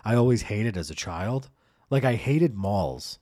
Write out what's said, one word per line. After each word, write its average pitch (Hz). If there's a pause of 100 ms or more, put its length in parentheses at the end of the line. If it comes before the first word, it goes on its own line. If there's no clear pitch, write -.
I 110
always 120
hated 107
as 80
a 78
child. 98 (400)
Like, 135
I 123
hated 139
malls. 98